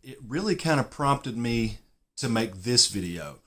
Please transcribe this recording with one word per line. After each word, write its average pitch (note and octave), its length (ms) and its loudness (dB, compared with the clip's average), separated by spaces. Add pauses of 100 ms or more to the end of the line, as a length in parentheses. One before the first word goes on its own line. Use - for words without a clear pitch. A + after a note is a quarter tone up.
it C3 240 -16
really E3+ 300 0
kinda D#3 280 2
prompted C#3 520 0
me A#2 420 0 (380)
to C3+ 120 -4
make A2 340 0
this A#2+ 260 4
video. E2+ 580 -6